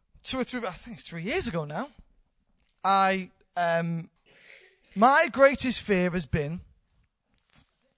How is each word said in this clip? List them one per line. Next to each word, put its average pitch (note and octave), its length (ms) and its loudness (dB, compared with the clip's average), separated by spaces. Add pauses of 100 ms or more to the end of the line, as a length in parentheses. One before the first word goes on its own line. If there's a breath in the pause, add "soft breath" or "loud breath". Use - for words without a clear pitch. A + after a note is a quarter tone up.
(220 soft breath)
two - 160 -6
or B3 60 -2
three, A#3+ 200 -8
I F#3+ 60 -4
think E3+ 280 -16
it's - 100 -14
three E3 140 -12
years C4+ 260 -4
ago D#3+ 160 -4
now, E3+ 240 -8 (960)
I, F#3+ 460 2 (260)
um, E3+ 520 -2 (840 soft breath)
my C#4 380 6
greatest C4+ 480 4
fear F3+ 300 0
has D#3+ 160 -6
been, D#3+ 340 -4 (1400)